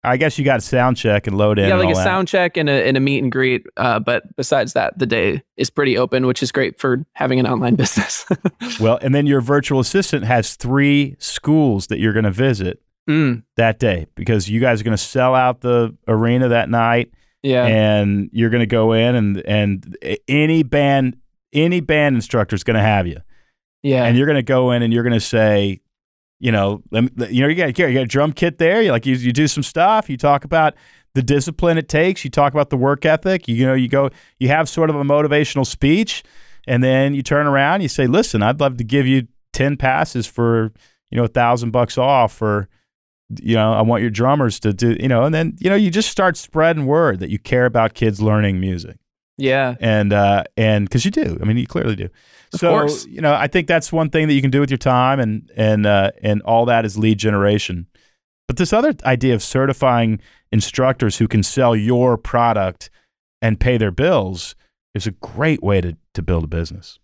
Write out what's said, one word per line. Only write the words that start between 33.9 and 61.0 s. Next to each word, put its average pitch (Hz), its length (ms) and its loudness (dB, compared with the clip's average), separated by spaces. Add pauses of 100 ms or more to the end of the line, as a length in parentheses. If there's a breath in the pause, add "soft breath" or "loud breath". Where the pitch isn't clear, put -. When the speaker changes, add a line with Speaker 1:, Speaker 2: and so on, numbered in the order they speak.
Speaker 1:
you 127 80 0
have 156 200 0
sort 160 220 -2
of 151 60 0
a 143 80 -4
motivational 143 640 0
speech, 170 560 0 (440 soft breath)
and 123 160 0
then 135 300 2
you 139 80 -4
turn 147 240 0
around. 143 360 2
You 160 60 -4
say, 131 200 0
"Listen, 139 340 2
I'd 113 180 0
love 135 180 0
to 120 60 -6
give 127 220 0
you 131 220 2 (260)
ten 139 240 0
passes 135 480 -2
for, 117 480 0 (380 soft breath)
you 120 60 -4
know, 120 80 0
a - 40 -2
thousand 120 420 0
bucks 120 260 0
off, 127 440 0
or, 104 260 -2 (760)
you 113 140 0
know, 110 160 2
I 110 100 2
want 110 200 2
your 117 100 -2
drummers 123 480 0
to 104 140 -2
do," 117 260 0
you 131 80 -4
know, 123 160 2
and 156 100 0
then, 160 260 -2
you 185 100 0
know, 196 80 2
you 202 120 2
just 202 200 -2
start 247 260 0
spreading 156 500 0
word 139 360 0
that 92 80 -8
you 98 100 -4
care 123 260 0
about 113 280 0
kids 107 280 -2
learning 107 380 2
music. 92 380 -6 (400)
Speaker 2:
Yeah. 131 440 0
Speaker 1:
And, 107 320 2
uh, 101 300 4 (140)
and 107 320 2
'cause 117 160 0
you 202 60 -2
do, - 300 -4
I - 40 -4
mean, 113 120 0
you 127 100 -4
clearly - 280 -4
do. 98 100 -10 (480 soft breath)
Speaker 2:
Of 170 80 -6
Speaker 1:
So, 170 80 2
Speaker 2:
course. 151 380 0
Speaker 1:
you 139 120 -16
know, 147 140 2
I 143 140 0
think 165 200 -2
that's 165 240 0
one 160 180 -2
thing 156 180 0
that 151 60 2
you 139 80 2
can 135 100 0
do 139 100 2
with 139 100 0
your 135 60 -2
time, 131 420 2
and, 110 380 -4
and, 107 280 2
uh, 101 260 2 (120)
and 104 200 0
all 113 240 2
that 113 180 2
is 101 120 -6
lead 107 200 2
generation. 101 720 0 (600)
But 127 100 -4
this 180 140 0
other 247 220 2 (100)
idea 127 300 2
of 107 100 -2
certifying 123 800 0 (320 soft breath)
instructors 127 640 0